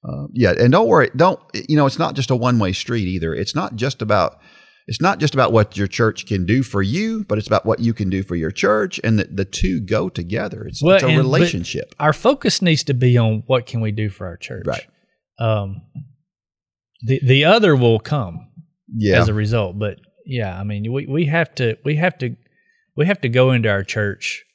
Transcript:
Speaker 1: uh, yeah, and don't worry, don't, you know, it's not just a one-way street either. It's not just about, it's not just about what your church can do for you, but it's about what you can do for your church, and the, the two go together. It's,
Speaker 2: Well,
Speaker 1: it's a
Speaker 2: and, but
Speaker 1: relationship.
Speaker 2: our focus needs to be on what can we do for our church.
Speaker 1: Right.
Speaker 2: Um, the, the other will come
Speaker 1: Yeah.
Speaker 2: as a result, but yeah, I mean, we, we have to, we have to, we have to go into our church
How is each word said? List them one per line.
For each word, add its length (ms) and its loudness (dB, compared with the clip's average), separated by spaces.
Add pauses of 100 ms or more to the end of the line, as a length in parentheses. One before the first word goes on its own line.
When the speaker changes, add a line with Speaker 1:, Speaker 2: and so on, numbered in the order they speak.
Speaker 1:
uh, 260 -10
yeah, 260 4
and 120 6
don't 160 4
worry, 280 4
don't, 240 2 (300)
you 80 2
know, 80 4
it's 140 -2
not 160 -2
just 160 -4
a 40 2
one-way 380 2
street 340 -4
either. 260 -4
It's 220 -6
not 200 -6
just 260 -4
about, 380 0 (460)
it's 160 -8
not 180 0
just 140 0
about 200 2
what 240 2
your 100 -2
church 380 -2
can 200 -2
do 160 2
for 200 -2
you, 420 -4
but 140 -4
it's 100 -6
about 180 0
what 140 0
you 140 0
can 160 -2
do 120 -2
for 140 -6
your 160 -4
church, 520 -2
and 140 2
the, 80 0
the 200 -4
two 340 -2
go 300 -2
together. 580 -8
It's, 160 -8
Speaker 2:
Well, 120 6
Speaker 1:
it's 80 4
a 40 2
Speaker 2:
and, 80 4
but 80 4
Speaker 1:
relationship. 800 -2
Speaker 2:
our 100 2
focus 500 0
needs 240 2
to 80 0
be 240 4
on 300 2
what 180 0
can 140 -6
we 140 -2
do 160 -4
for 180 -12
our 80 -12
church. 320 -14
Speaker 1:
Right. 180 -6 (540)
Speaker 2:
Um, 420 -2 (1200)
the, 220 0
the 220 4
other 300 6
will 240 4
come 500 -6 (440)
Speaker 1:
Yeah. 280 2
Speaker 2:
as 80 2
a 40 -2
result, 460 -2
but 200 -6 (260)
yeah, 320 -6
I 60 -8
mean, 280 -6
we, 140 -6
we 200 0
have 300 0
to, 280 -2
we 120 -2
have 240 0
to, 160 -6 (600)
we 100 0
have 160 -2
to 80 -2
go 220 4
into 180 2
our 140 0
church 600 -6 (120)